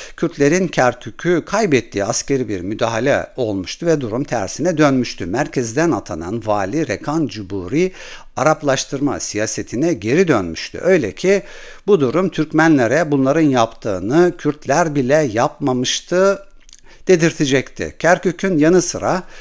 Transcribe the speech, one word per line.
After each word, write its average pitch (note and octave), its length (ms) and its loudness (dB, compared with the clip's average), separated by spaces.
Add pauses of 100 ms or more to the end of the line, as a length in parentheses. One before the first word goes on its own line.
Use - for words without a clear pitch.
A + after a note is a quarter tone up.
(180)
Kürtlerin D#3+ 500 2
Kerkük'ü C#3 800 0
kaybettiği C#3 600 0
askeri A#2+ 440 -2
bir F#2 120 -6
müdahale A2+ 720 -2
olmuştu G#2+ 500 -4
ve E3 160 2
durum A#2+ 220 -4
tersine C3 540 -4
dönmüştü. C3 480 0
Merkezden C3 680 -2
atanan G2 540 -6
vali G#2+ 420 -2
Rekan G#2 400 -2
Cuburi G2+ 680 -4 (420)
Araplaştırma C#3+ 840 0
siyasetine A2+ 760 -4
geri B2+ 340 0
dönmüştü. F#2 560 -2
Öyle D#3 280 2
ki F#3+ 320 0 (440)
bu G3 120 6
durum D3 300 2
Türkmenlere D3+ 840 2
bunların C#3 300 2
yaptığını B2+ 960 2
Kürtler D3+ 580 0
bile C#3+ 380 2
yapmamıştı D3 1120 0 (640)
dedirtecekti. C#3+ 920 2
Kerkük'ün F3 580 2
yanı E3+ 240 6
sıra A#2+ 420 -2 (180)